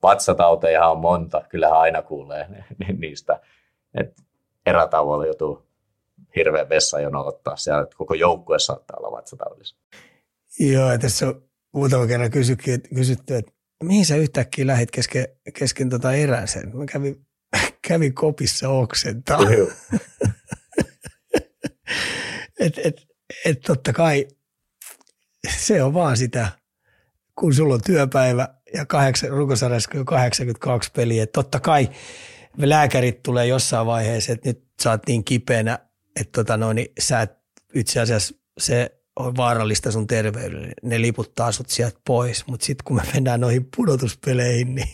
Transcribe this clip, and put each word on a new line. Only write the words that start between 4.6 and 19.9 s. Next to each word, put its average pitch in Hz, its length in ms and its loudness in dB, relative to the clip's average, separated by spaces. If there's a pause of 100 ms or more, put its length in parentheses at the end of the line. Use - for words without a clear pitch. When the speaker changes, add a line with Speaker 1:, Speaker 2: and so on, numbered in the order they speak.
Speaker 1:
erätauolla 78 600 2
joutuu 78 400 -6 (720)
hirveä 78 340 0
vessajono 71 580 -2
ottaa 71 300 -8
siellä, 73 240 -2
että - 140 -8
koko - 180 -4
joukkue 82 460 2
saattaa - 400 -6
olla 52 120 -10
vatsataudissa. - 640 -14 (840)
Speaker 2:
Joo, 131 320 4
ja 123 60 2
tässä 120 300 -2
on 131 160 -6 (300)
muutama 131 340 2
kerran 120 240 0
kysytty, 127 420 0
että, 120 220 -6
kysytty, 127 400 -2
että 110 160 -6 (320)
mihin 190 220 4
sä 151 100 2
yhtäkkiä 139 520 0
lähit 120 240 2
kesken, 127 360 -4 (320)
kesken 131 300 -2
tota 127 240 0
erään 135 340 0
sen? - 300 -8
Mä 143 80 -8
kävin, 139 400 -6 (240)
<laughs> - 380 -4
kävin 160 260 2
kopissa 135 560 -2
oksentaa. 127 720 0
Speaker 1:
Joo. 104 260 6 (240)